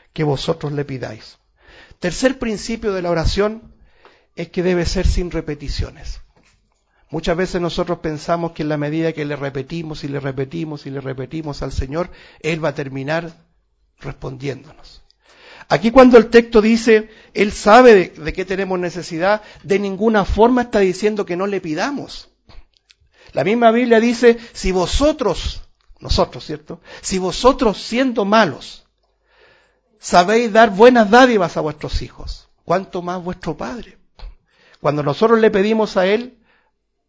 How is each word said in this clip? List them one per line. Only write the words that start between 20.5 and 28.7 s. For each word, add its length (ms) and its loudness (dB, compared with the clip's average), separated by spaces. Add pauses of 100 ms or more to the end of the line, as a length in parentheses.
está 160 -2
diciendo 460 -2
que 100 -6
no 120 -4
le 140 -6
pidamos. 680 -8 (1040)
La 100 -2
misma 280 4
Biblia 280 4
dice, 380 4 (160)
"Si 180 -4
vosotros", 880 -2 (380)
nosotros, 460 -2
¿cierto? 360 -14 (200)
"Si 180 -4
vosotros 580 0
siendo 480 -4
malos, 600 -2 (1120)